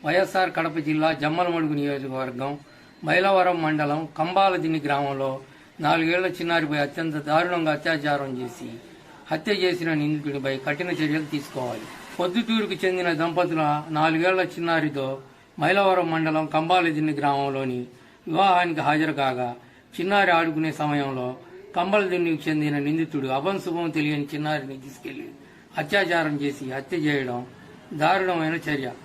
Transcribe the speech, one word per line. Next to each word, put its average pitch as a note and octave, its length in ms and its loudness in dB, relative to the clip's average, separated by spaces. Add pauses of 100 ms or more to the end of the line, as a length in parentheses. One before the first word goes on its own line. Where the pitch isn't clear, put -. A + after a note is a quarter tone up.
వైఎస్ఆర్ F#3 500 2
కడప E3 220 -2 (100)
జిల్లా D#3 200 2 (140)
జమ్మలమడుగు D#3+ 580 0
నియోజకవర్గం C3 720 -4 (540)
మైలవరం F3+ 580 4
మండలం D3+ 360 0 (180)
కంబాలదిన్ని F3 680 2
గ్రామంలో C#3 440 0 (560)
నాలుగేళ్ల E3 440 2 (100)
చిన్నారిపై E3 460 0
అత్యంత D#3 320 -4 (100)
దారుణంగా E3 500 2
అత్యాచారం D3 640 0
చేసి B2 300 -10 (600)
హత్య F3+ 240 -2 (100)
చేసిన E3 260 0 (100)
నిందితుడిపై C#3+ 540 -2 (100)
కఠిన D3+ 260 -2 (100)
చర్యలు D3+ 340 0
తీసుకోవాలి. B2 520 -6 (300)
పొద్దుటూరుకు G#3 680 0
చెందిన F#3 260 2 (100)
దంపతుల E3 420 0 (360)
నాలుగేళ్ల E3 420 4 (140)
చిన్నారితో D#3 520 0 (560)
మైలవరం F#3 520 4
మండలం D#3 320 2 (100)
కంబాలదిన్ని D#3+ 640 2
గ్రామంలోని C3+ 600 0 (480)
వివాహానికి F3 600 2
హాజరు D3+ 340 2
కాగా, B2 280 0 (480)
చిన్నారి F#3+ 400 4
ఆడుకునే D#3+ 340 0 (100)
సమయంలో C3+ 460 0 (500)
కంబలదిన్నికి F3+ 680 0
చెందిన D3+ 400 0
నిందితుడు D3+ 440 0 (100)
అభం F#3+ 260 0
శుభం E3+ 320 -2
తెలియని D3 340 0
చిన్నారిని D3 540 -4
తీసుకెళ్లి - 420 -14 (540)
అత్యాచారం E3 540 2 (100)
చేసి C#3 200 -4 (120)
హత్య C#3 200 -6 (120)
చేయడం C3 300 0 (640)
దారుణమైన E3+ 540 2 (120)
చర్య. C3 200 -2 (160)